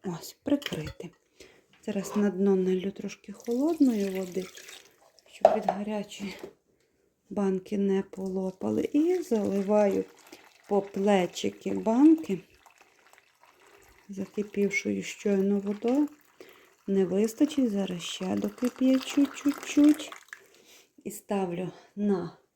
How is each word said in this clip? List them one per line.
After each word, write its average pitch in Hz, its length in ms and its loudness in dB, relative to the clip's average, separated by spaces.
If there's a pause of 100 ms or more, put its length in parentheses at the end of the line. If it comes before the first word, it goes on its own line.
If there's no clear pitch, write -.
ось, - 400 -12
прикрити. 175 640 -4 (760)
Зараз 202 300 -6
на 208 140 2
дно 190 260 2
налью 185 360 0
трошки - 400 -14
холодної 247 760 2
води, 185 360 -6 (800)
щоб - 300 4
від 214 100 -4
гарячої 202 720 -6 (920)
банки 190 480 -2
не 196 240 2
полопали. 190 920 -4
І 339 280 2
заливаю 202 840 2 (640)
по 202 120 2
плечики 196 920 0
банки 226 680 4 (1700)
закипівшою 202 920 -4
щойно 196 560 0
водою. 233 480 0 (800)
Не 196 180 4
вистачить, 226 680 0
зараз 185 300 -4
ще 190 340 -6
докип'є 247 640 0
чуть-чуть. - 1120 2 (920)
І 202 80 -8
ставлю 180 580 -6 (260)
на 196 420 -2 (180)